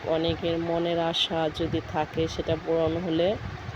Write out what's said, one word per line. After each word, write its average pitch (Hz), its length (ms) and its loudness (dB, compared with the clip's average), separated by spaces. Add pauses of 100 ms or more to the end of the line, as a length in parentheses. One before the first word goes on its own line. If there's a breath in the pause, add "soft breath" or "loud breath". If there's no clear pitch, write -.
অনেকের 165 520 2
মনের 170 400 0
আশা 165 400 0 (100)
যদি 160 380 0
থাকে, 160 400 -2
সেটা - 280 0
পূরণ 165 420 2
হলে 170 300 2 (480)